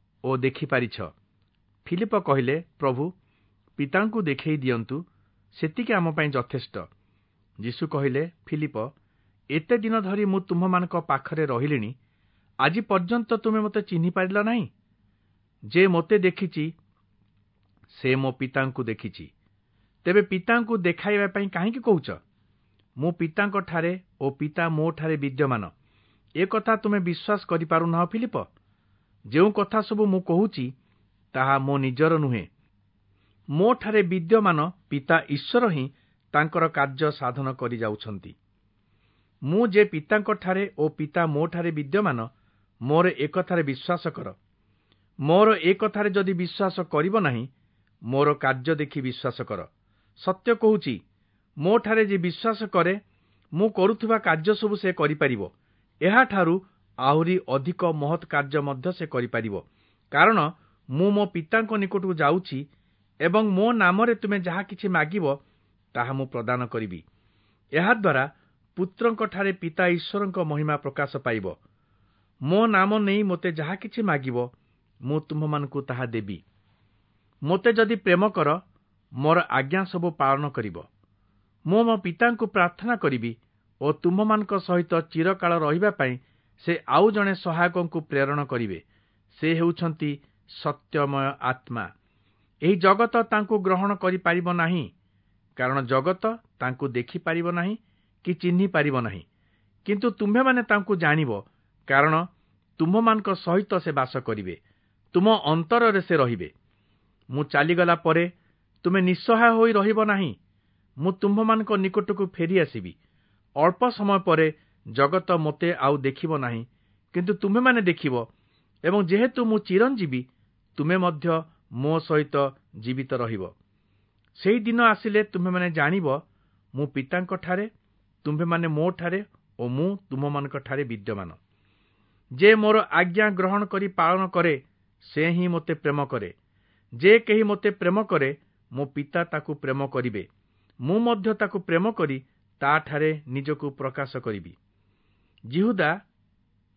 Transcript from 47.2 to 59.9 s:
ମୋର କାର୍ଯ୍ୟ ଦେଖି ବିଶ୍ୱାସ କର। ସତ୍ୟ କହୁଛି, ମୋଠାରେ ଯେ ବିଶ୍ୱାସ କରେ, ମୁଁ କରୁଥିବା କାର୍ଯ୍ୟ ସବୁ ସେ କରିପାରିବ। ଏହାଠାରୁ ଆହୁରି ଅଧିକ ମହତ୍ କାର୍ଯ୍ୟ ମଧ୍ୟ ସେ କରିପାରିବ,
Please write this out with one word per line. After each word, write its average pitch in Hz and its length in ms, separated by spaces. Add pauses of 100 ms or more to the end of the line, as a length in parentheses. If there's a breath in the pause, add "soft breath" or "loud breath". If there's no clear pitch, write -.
ମୋର 139 300
କାର୍ଯ୍ୟ 135 420
ଦେଖି 143 260
ବିଶ୍ୱାସ 127 400
କର। 92 260 (480)
ସତ୍ୟ 190 400
କହୁଛି, 214 460 (560)
ମୋଠାରେ 220 480
ଯେ 196 120
ବିଶ୍ୱାସ 185 460
କରେ, 185 380 (520)
ମୁଁ 196 160
କରୁଥିବା 220 480
କାର୍ଯ୍ୟ 175 360
ସବୁ 208 220
ସେ 190 180
କରିପାରିବ। 147 580 (500)
ଏହାଠାରୁ 190 640 (340 soft breath)
ଆହୁରି 160 400 (100)
ଅଧିକ 139 360
ମହତ୍ 160 400
କାର୍ଯ୍ୟ 143 360
ମଧ୍ୟ 143 300
ସେ 175 140
କରିପାରିବ, 117 580 (480)